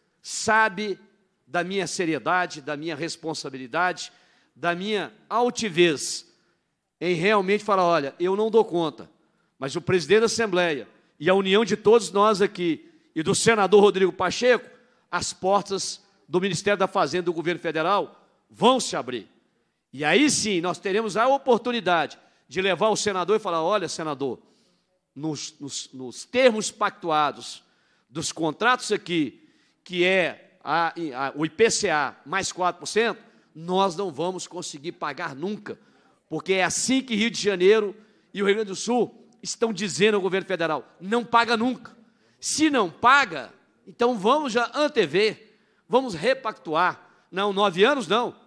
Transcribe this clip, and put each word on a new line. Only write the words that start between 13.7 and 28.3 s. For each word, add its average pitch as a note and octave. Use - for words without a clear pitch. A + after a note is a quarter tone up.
Rodrigo F#3+
Pacheco, G#3+
as -
portas F#3+
do E3
Ministério G3
da F#3+
Fazenda F3
do E3+
governo E3
federal D#3+
vão A#3
se -
abrir. B2
E C3+
aí G3+
sim, G3+
nós E3+
teremos G3+
a A3+
oportunidade A#3
de C#3
levar F#3+
o G#3
senador F#3+
e -
falar, E3+
Olha, F#3
senador, C#3
nos, D3
nos, -
nos B2+
termos A#3+
pactuados D3+
dos D3